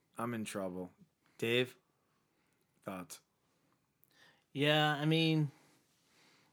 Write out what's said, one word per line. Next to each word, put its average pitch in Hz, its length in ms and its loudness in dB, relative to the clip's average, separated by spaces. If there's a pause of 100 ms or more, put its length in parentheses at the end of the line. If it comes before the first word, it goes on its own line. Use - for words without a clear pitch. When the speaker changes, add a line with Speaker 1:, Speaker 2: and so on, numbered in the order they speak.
(180)
Speaker 1:
I'm 117 160 -4
in 110 120 -4
trouble. 92 460 -6 (460)
Dave, 120 380 0 (1080)
thoughts? 92 340 -12 (1300)
Speaker 2:
Yeah, 151 420 2
I 143 100 -2
mean, 160 460 2 (1000)